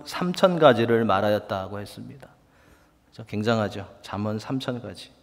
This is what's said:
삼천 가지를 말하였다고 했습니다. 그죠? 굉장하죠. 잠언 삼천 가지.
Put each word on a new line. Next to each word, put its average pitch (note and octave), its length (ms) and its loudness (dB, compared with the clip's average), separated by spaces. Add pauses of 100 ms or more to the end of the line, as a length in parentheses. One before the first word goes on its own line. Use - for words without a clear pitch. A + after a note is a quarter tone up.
삼천 F3+ 560 2
가지를 A#2 460 6
말하였다고 G2+ 760 0
했습니다. - 480 -16 (840)
그죠? - 160 -18
굉장하죠. G#2+ 640 -2 (140)
잠언 G#2+ 380 -4
삼천 C3 420 -6
가지. G2 300 -14 (120)